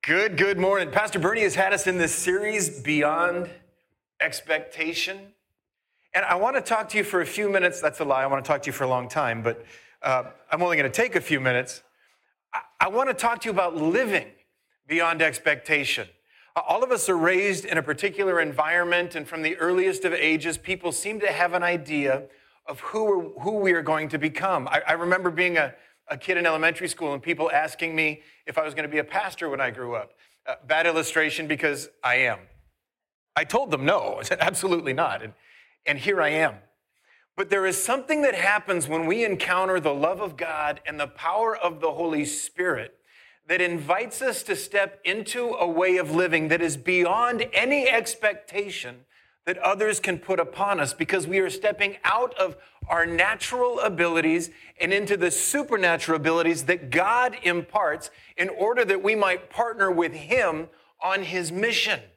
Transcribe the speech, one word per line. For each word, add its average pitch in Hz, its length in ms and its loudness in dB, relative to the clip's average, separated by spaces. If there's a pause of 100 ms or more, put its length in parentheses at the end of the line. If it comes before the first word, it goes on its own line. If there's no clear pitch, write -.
Good, 185 340 2
good 190 200 2
morning. 185 320 2
Pastor 208 300 0
Bernie 208 220 2
has 175 140 2
had 190 180 4
us 196 120 -2
in 185 120 0
this 165 180 0
series, 190 640 0
Beyond 156 720 0 (720)
Expectation. 165 1120 -4 (800)
And 190 100 0
I 180 120 2
wanna 240 260 2
talk 220 300 0
to 214 60 -2
you 202 60 2
for 190 160 0
a 160 60 0
few 208 240 -2
minutes. 180 320 2
That's 151 180 -2
a 160 60 0
lie. 131 180 2
I 135 40 0
wanna 135 140 0
talk 143 200 0
to - 60 -6
you 139 40 -4
for 135 140 -2
a - 20 0
long 123 220 0
time, 117 340 -2
but, 117 220 -4 (360)
uh, 131 300 0 (180)
I'm 160 140 0
only 175 140 2
gonna 139 120 2
take 233 280 0
a - 20 4
few 143 220 0
minutes. 127 420 0 (680)
I, - 80 -4 (180)
I 170 80 4
wanna 240 260 0
talk 233 280 -2
to - 60 -10
you 220 40 -2
about 180 240 0
living 175 560 0 (560)
beyond 165 340 2
expectation. 147 840 0 (480)
Uh, 165 100 0
all 196 200 2
of 254 80 0
us 208 160 -2
are 180 80 4
raised 185 480 2
in 160 120 -2
a 160 60 0
particular 190 560 0
environment, 175 760 0
and 151 140 -8
from 165 140 -8
the 160 160 -2
earliest 185 480 0
of 170 80 0
ages, 156 440 0
people 180 360 -6
seem 214 260 -6
to 202 140 0
have 175 200 0
an 180 100 0
idea 143 600 0 (420)
of 143 140 -12
who 220 240 -4
we're, 180 380 0
who 190 160 -2
we 190 160 4
are 170 80 4
going 156 260 -2
to 151 100 -4
become. 156 520 -2
I, 151 180 2
I 156 60 4
remember 180 380 0
being 175 260 2
a, 139 180 0 (340)
a 147 60 -4
kid 180 220 -2
in 175 80 0
elementary 165 420 2
school 156 260 -4
and 135 80 -6
people 160 300 -2
asking 156 420 -2
me 156 280 -2 (240)
if 143 120 -4
I 160 60 2
was 151 100 -4
gonna 151 140 -6
be 151 120 -2
a 143 40 0
pastor 180 460 -4
when 139 100 -4
I 127 120 0
grew 120 220 -8
up. 107 200 -6 (320)
Uh, 127 100 -4 (100)
bad 156 220 2
illustration, 160 600 0
because 147 420 -2 (120)
I 123 140 2
am. 120 240 2 (960)
I 156 80 2
told 226 280 0
them 135 120 -2
no. 165 340 2
I 113 60 -8
said, 165 160 -2
"Absolutely 170 540 0
not." 135 280 0
And, 110 120 -14 (520)
and 143 140 0
here 190 220 0
I 151 80 4
am. 147 300 0 (760)
But 196 140 -4
there 196 160 4
is 185 180 0
something 277 380 0
that 262 140 4
happens 185 520 2
when 160 180 -2
we 220 200 2
encounter 185 560 0
the 151 120 2
love 165 280 0
of 165 160 -8
God 151 480 -4
and 151 120 -8
the 143 100 -2
power 208 500 -2
of 170 240 -2
the 160 100 0
Holy 156 320 -2
Spirit 147 760 -4 (500)
that 175 120 0
invites 175 640 -2
us 254 220 -2
to 190 120 -2
step 196 480 -2
into 220 520 -4
a 175 120 0
way 185 300 2
of 160 180 0
living 165 320 2
that 165 140 2
is 156 160 -2
beyond 190 760 2
any 254 380 2
expectation 202 1120 -2 (420)
that 180 140 -2
others 202 420 0
can 185 180 -2
put 180 220 0
upon 196 360 0
us, 143 160 0
because 165 320 -2
we 185 140 0
are 190 100 2
stepping 202 540 -2
out 233 320 0
of 185 220 -2 (320)
our 170 160 2
natural 220 760 0
abilities 170 680 0 (300)
and 175 120 -2
into 202 240 0
the 175 160 2
supernatural 180 840 0
abilities 160 480 2
that 165 240 0
God 226 540 2
imparts 175 680 0 (240)
in 180 140 0
order 233 340 2
that 190 180 2
we 208 140 2
might 185 340 0
partner 220 400 0
with 170 220 2
Him 160 560 0 (340)
on 190 220 0
His 170 260 -4
mission. 202 520 0 (160)